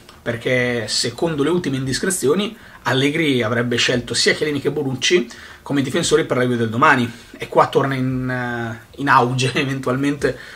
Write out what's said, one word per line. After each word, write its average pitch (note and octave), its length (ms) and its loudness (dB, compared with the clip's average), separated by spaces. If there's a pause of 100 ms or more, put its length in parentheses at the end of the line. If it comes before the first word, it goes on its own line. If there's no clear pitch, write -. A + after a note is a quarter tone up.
(220)
perché A#2+ 680 0
secondo C#3 560 -2
le D3+ 60 2
ultime E3 280 0
indiscrezioni D#3+ 800 0 (280)
Allegri C#3 580 2
avrebbe A#2+ 340 0
scelto A#2+ 380 -2
sia G3 200 2
Chiellini D3+ 280 -2
che - 100 -2
Bonucci D3 560 0 (420)
come C#3+ 140 0
difensori D#3+ 420 2
per C#3 120 -2
la B2 40 2
Juve B2 160 2
del A2+ 120 0
domani, B2 420 4 (260)
e - 100 -12
qua D#3+ 200 4
torna C3+ 260 0
in, B2+ 340 -2
eh, A#2+ 760 -6
in C#3 60 0
auge B2+ 460 4
<laughs> E3 60 0
eventualmente, C3+ 760 0 (200)